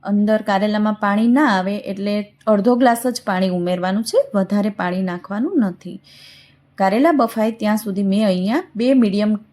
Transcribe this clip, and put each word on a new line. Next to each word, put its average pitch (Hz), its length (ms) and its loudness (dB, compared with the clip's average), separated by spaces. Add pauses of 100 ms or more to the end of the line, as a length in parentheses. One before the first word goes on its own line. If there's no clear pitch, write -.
અંદર 208 380 0
કારેલામાં 208 520 0
પાણી 208 340 0
ના 247 300 2
આવે 190 200 -4
એટલે 208 560 -6 (140)
અડધો 220 280 4
ગ્લાસ 240 320 2
જ 247 180 -6
પાણી 190 240 0
ઉમેરવાનું 180 540 -2
છે, 523 320 0
વધારે 202 340 0
પાણી 185 320 -4
નાખવાનું 202 580 -4
નથી. 185 420 -4 (760)
કારેલા 220 360 2
બફાય 226 400 0
ત્યાં 214 260 -2
સુધી 202 260 -4
મેં 202 240 2
અહીંયા 196 360 0 (120)
બે 247 180 2
મીડિયમ 208 460 2 (140)